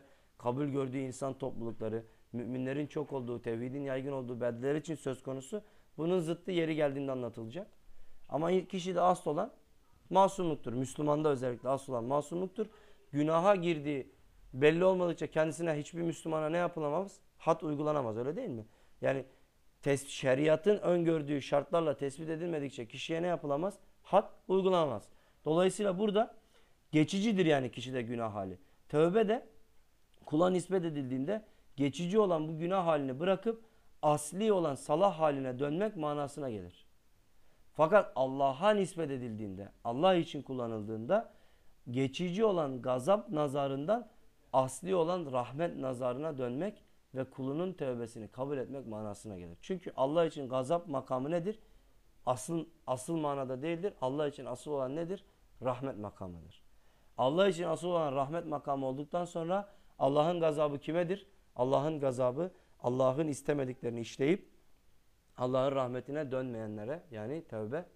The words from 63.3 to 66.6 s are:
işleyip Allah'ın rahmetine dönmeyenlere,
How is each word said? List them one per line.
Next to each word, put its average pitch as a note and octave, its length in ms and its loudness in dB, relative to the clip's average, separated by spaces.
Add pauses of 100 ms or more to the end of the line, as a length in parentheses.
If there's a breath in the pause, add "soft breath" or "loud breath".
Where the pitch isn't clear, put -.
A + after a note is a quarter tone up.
işleyip C#3 520 0 (840)
Allah'ın B2+ 340 2
rahmetine C3+ 600 -4
dönmeyenlere, A#2 800 -6